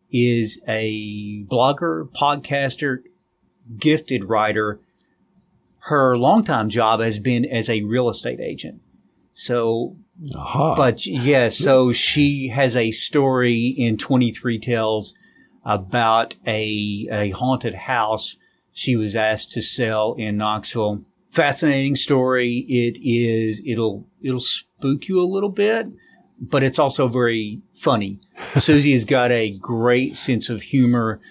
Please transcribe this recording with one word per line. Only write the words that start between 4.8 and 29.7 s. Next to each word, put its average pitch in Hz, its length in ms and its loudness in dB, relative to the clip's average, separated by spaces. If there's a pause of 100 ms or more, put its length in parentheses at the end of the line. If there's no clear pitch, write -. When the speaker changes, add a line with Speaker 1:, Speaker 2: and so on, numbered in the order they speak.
Speaker 1:
Her 131 360 2
longtime 131 540 2
job 113 300 2
has 113 180 0
been 120 260 0
as 117 240 -2
a 113 140 0
real 120 260 0
estate - 320 -6
agent. - 400 -10 (540)
So, 117 640 -2 (380)
Speaker 2:
Aha. - 420 0
Speaker 1:
but 127 280 2
yes, 127 540 2
so 131 340 6
she 143 560 2
has 123 280 0
a 113 160 0
story 123 720 2
in 123 320 0
twenty-three 120 640 0
Tales 110 540 -2 (500)
about 113 720 0 (100)
a, 107 640 -4
a 104 200 -2
haunted 123 440 -2
house 110 600 -4 (400)
she 127 200 0
was 107 200 -2
asked 110 360 -2
to 113 100 -6
sell 110 520 -2
in 107 220 -4
Knoxville. 107 680 -4 (260)
Fascinating 139 680 0
story. 127 640 0 (100)
It 120 340 0
is, 113 600 0
it'll, 110 420 -4 (140)
it'll 127 200 -4
spook - 680 -4
you 185 120 2
a - 20 2
little 196 260 -2
bit, 208 380 -2 (540)
but 135 240 0
it's 131 160 0
also 139 260 2
very 117 560 -2 (100)
funny. 101 480 -2 (180)
<laughs> - 80 -14 (120)
Susie 143 340 4
has 120 120 4
got 123 260 2
a 110 280 0
great 123 580 0